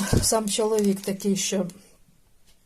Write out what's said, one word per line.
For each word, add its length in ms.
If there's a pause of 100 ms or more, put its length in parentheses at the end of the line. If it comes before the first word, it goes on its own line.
(220)
сам 280
чоловік 520
такий, 360
що 300 (1000)